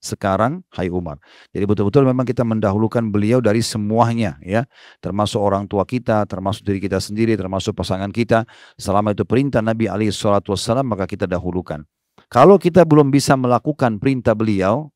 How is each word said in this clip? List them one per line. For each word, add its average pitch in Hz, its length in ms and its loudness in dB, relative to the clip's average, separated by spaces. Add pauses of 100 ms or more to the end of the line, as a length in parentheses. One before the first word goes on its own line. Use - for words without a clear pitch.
Sekarang, 104 560 -2 (160)
hai 90 160 -4
Umar." 85 320 -6 (320)
Jadi 92 80 -4
betul-betul 101 400 2
memang 127 240 0
kita 123 160 -2
mendahulukan 110 720 0
beliau 107 240 2
dari 113 240 2
semuanya, 113 800 -2
ya. 107 240 -2 (320)
Termasuk 101 400 -2
orang 101 320 0
tua 95 160 0
kita, 113 400 -2
termasuk 98 400 -6
diri 98 160 -2
kita 95 160 -2
sendiri, 107 400 -2
termasuk 95 400 -4
pasangan 95 320 -4
kita. 113 320 0 (320)
Selama 104 400 0
itu 104 80 -2
perintah 120 400 0
Nabi 113 240 -2
alaihi 101 240 -2
salatu 101 400 -2
wassalam, 113 320 -2
maka 98 240 -4
kita 101 160 -8
dahulukan. 87 640 -6 (400)
Kalau 175 320 8
kita 175 240 4
belum 151 240 6
bisa 135 320 2
melakukan 123 640 -2
perintah 127 320 0
beliau, 110 600 0